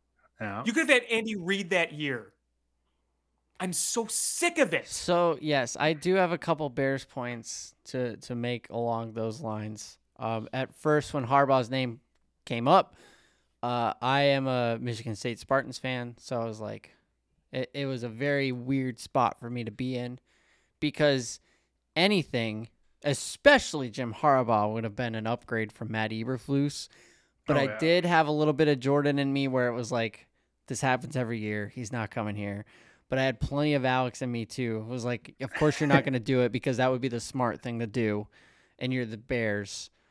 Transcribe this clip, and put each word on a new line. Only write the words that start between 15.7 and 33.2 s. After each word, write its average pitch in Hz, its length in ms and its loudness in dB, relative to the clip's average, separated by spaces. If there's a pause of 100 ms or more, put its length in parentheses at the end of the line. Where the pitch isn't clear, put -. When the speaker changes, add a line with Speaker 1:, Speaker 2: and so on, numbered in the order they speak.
Speaker 3:
fan, 123 400 -6
so 120 220 -6
I 113 60 -2
was 110 140 -8
like, 107 300 -10 (640)
it, 127 220 -4
it 139 100 -4
was 131 180 -4
a 123 60 -4
very 135 440 0
weird 127 460 -2
spot - 400 0
for 120 120 -10
me 120 140 -4
to 110 60 -8
be 127 260 -4
in 123 220 -8 (600)
because 143 640 2 (540)
anything, 123 760 0 (340)
especially 147 880 4
Jim 117 240 -4
Harbaugh, 117 580 4
would 113 120 -2
have 104 120 -6
been 117 180 -4
an 110 120 -4
upgrade 113 460 -2
from 110 200 -10
Matt 110 200 0
Eberflus. 131 760 -2 (580)
But 147 120 4
Speaker 1:
Oh, - 20 4
Speaker 3:
I 139 40 4
Speaker 1:
yeah. - 140 -4
Speaker 3:
did 170 280 4
have 165 200 6
a 151 60 0
little 151 220 4
bit 151 140 4
of 143 120 4
Jordan 143 380 2
in 139 140 0
me 139 160 0
where 127 200 2
it 117 60 -2
was 113 160 -4
like, 117 380 -2 (400)
"This 123 120 -6
happens 131 360 0
every 117 220 -2
year. 107 360 -4
He's 120 180 -10
not 113 180 -4
coming 104 260 -4
here." 101 280 -6 (440)
But 131 100 0
I 131 60 2